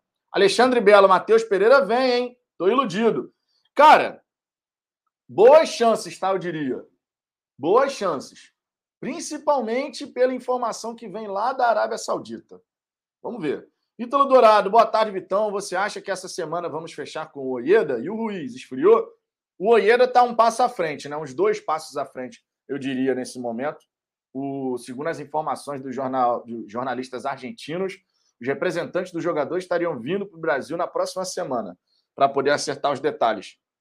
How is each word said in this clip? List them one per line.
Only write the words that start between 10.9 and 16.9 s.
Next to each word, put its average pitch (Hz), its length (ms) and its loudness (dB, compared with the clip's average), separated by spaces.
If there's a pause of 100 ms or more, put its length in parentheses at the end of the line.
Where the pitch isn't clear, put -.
que 233 120 -18
vem 214 220 -12
lá 202 240 -4
da 254 160 0
Arábia 220 300 0
Saudita. 113 640 -10 (600)
Vamos 214 200 -12
ver. 117 260 -6 (280)
Ítalo 277 280 0
Dourado, 220 440 6
boa 220 160 6
tarde, 220 280 0
Vitão. 190 400 -4
Você 190 240 -8
acha 196 240 -4
que - 100 -8
essa 185 160 -8
semana 170 420 -6
vamos 156 240 -12